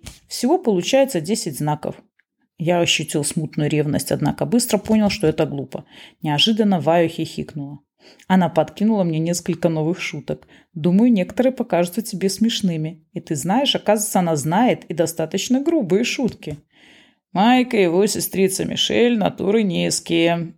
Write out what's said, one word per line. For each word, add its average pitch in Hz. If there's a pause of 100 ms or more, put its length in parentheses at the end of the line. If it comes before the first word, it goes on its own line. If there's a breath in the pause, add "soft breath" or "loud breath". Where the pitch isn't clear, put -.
(280 loud breath)
Всего 285
получается 254
десять 165
знаков. - (560)
Я 175
ощутил 165
смутную 151
ревность, 151
однако 147
быстро 214
понял, 214
что -
это 156
глупо. 139 (380 loud breath)
Неожиданно 196
Ваю 165
хихикнула. 151 (460 soft breath)
Она 185
подкинула 202
мне 165
несколько 170
новых 160
шуток. - (260 soft breath)
Думаю, 180
некоторые 226
покажутся 175
тебе 190
смешными. 190
И 180
ты 175
знаешь, 175
оказывается, 208
она 170
знает 160
и 170
достаточно 170
грубые 247
шутки. 208 (760 soft breath)
Майк 247
и 208
его 180
сестрица 185
Мишель 233
натуры 196
низкие. 170